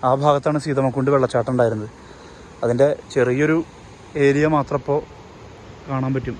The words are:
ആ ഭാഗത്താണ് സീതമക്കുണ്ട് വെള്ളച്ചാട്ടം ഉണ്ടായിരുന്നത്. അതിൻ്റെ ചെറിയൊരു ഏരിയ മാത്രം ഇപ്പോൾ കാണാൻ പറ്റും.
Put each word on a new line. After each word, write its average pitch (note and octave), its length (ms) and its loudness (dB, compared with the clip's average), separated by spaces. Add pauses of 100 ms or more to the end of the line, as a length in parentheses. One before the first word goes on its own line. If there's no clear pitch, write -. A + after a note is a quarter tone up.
ആ - 20 4 (120)
ഭാഗത്താണ് D3 420 2
സീതമക്കുണ്ട് C3+ 500 0
വെള്ളച്ചാട്ടം B2+ 400 0
ഉണ്ടായിരുന്നത്. A2+ 360 0 (720)
അതിൻ്റെ A#2+ 240 4 (240)
ചെറിയൊരു C#3 440 2 (680)
ഏരിയ C#3+ 300 4
മാത്രം C#3+ 280 -2
ഇപ്പോൾ C#3+ 160 -2 (920)
കാണാൻ C3 260 -4
പറ്റും. A#2+ 240 -6